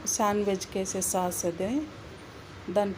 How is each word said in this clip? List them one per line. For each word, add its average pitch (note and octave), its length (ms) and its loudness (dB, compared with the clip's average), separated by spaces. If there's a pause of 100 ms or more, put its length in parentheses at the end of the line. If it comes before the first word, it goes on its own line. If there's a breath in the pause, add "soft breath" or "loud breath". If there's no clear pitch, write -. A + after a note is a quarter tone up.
(160)
శాండ్విచ్కి G#3 640 2
వేసే F#3+ 220 0 (120)
సాస్ F3+ 280 2 (100)
అదే, F#3 200 0 (1040)
దాని G3+ 220 4